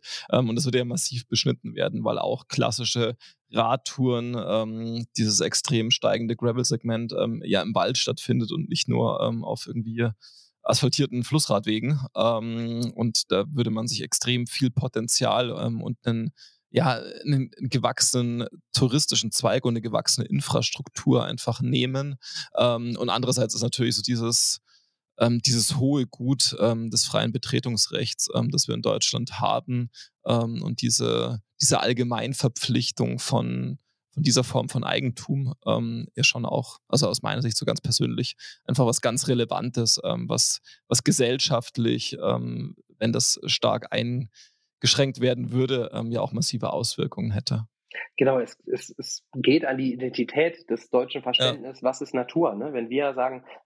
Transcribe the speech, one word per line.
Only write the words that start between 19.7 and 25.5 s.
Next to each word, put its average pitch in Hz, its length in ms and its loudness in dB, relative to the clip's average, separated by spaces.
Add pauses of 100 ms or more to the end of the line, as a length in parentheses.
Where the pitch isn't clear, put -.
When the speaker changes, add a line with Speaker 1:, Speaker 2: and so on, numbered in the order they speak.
Speaker 1:
eine 117 60 -2
gewachsene 113 460 0
Infrastruktur - 960 2
einfach - 360 -4
nehmen. 131 560 0 (420)
Ähm, 120 400 2
und 120 120 -2
andererseits 120 440 2
ist 117 80 -4
natürlich 120 320 0
so - 80 -2
dieses, 117 580 2 (580)
ähm, 120 220 4
dieses 120 360 2